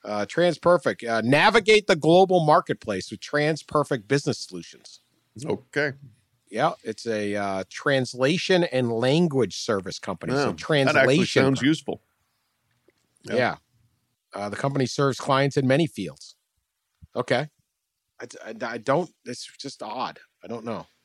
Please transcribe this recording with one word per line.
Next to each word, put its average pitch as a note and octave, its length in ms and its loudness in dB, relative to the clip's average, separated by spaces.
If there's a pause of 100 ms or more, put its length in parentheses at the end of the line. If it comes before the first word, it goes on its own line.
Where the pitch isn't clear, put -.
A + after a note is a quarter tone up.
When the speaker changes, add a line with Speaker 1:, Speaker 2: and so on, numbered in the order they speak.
Speaker 1:
Uh, G#2 220 -4
Trans E3+ 320 0
Perfect. E3+ 460 2
Uh, A2+ 180 -2
navigate G3+ 640 4
the F#3+ 100 4
global F3 480 6
marketplace D3 680 0
with G#2+ 100 -12
Trans D3 420 -2
Perfect C3+ 460 -4
Business C#3+ 300 0
Solutions. - 640 -18 (440)
Speaker 2:
Okay. C#3+ 480 -4 (580)
Speaker 1:
Yeah, B2 220 0 (100)
it's A2 240 -10
a, G#2 300 -2
uh, G2 320 -4
translation C#3+ 960 0
and B2+ 260 -2
language C3 680 2
service F#2+ 400 -4
company. F#2+ 340 -8
So C3+ 60 0
Speaker 2:
Yeah, C#3+ 60 0
that B2 40 0 (480)
actually C3+ 200 4
Speaker 1:
translation E3 280 2
Speaker 2:
sounds C3+ 160 2
Speaker 1:
per- B2 60 0
Speaker 2:
useful. - 360 -2 (1200)
Yeah. G#2 120 -6
Speaker 1:
Yeah. A#2 200 0 (760)
Uh, G2+ 140 -6
the G2+ 80 -8
company C#3 300 -2
serves C#3 320 -2
clients C3+ 380 0
in C3+ 100 0
many C#3 200 4
fields. - 500 -12 (800)
Okay. B2+ 340 -2 (720)
I, A#2+ 60 -14 (200)
I, A2 80 -12 (200)
I A#2+ 40 -8
don't, C#3+ 320 -2 (140)
it's - 240 -12 (100)
just - 240 -14
odd. A2+ 360 -8 (260)
I - 20 -18
don't A2+ 180 -12
know. A2 220 -8 (180)